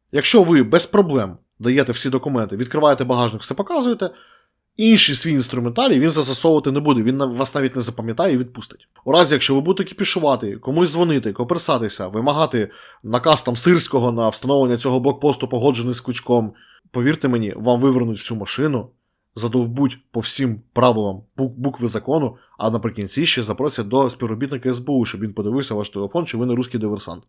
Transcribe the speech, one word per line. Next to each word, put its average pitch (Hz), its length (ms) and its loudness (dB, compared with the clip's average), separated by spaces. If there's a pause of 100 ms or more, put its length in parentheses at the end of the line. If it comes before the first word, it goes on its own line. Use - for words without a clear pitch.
(120)
Якщо 180 320 6
ви 165 200 6
без 117 220 2
проблем 135 520 0 (220)
даєте 127 320 2
всі 123 180 -2
документи, 123 480 -2
відкриваєте 135 460 2
багажник, 123 380 0
все - 120 -6
показуєте, 240 560 -2 (680)
інший 208 380 6
свій 165 160 -2
інструментарій 131 680 0
він 156 100 4
застосовувати 147 640 2
не 143 80 0
буде, 143 240 2
він 127 140 0
на-, 139 80 -2
вас 127 300 -4
навіть 135 200 -2
не 127 60 -4
запам'ятає 117 520 -2
і 123 40 2
відпустить. - 500 -10 (180)
У 131 60 0
разі, 156 220 6
якщо 135 220 2
ви 139 60 2
будете 185 280 0
кіпішувати, 135 680 -2
комусь 160 340 0
дзвонити, 151 420 0
коперсатися, 120 720 -2
вимагати 123 640 -2 (320)
наказ 120 380 2
там 123 140 -2
Сирського 135 560 2
на 113 180 0
встановлення 131 480 2
цього 127 220 0
блокпосту, 135 480 0
погоджений 123 460 0
з 120 80 -8
Кличком, 117 520 0 (380)
повірте 139 360 -2
мені, 113 300 -2
вам 120 240 0
вивернуть 123 360 2
всю 113 220 -8
машину, 123 500 -4 (460)
задовбуть 120 640 -2 (140)
по 120 80 -6
всім 113 420 -4 (120)
правилам 107 480 0 (160)
бу-, 135 120 -2
букви 120 380 -4
закону, 123 500 -4 (200)
а 110 120 -2
наприкінці 110 560 -4
ще 131 180 0
запросять 110 440 -4
до 127 220 2
співробітника 123 600 -6
С 120 100 -2
Б 127 100 -8
У, 127 160 2
щоб 101 160 -8
він 107 120 -6
подивився 113 420 -4
ваш 104 140 -6
телефон, 104 360 -4
чи 120 120 -8
ви 120 80 -2
не 123 100 0
руський 120 240 -2
диверсант. 104 500 -6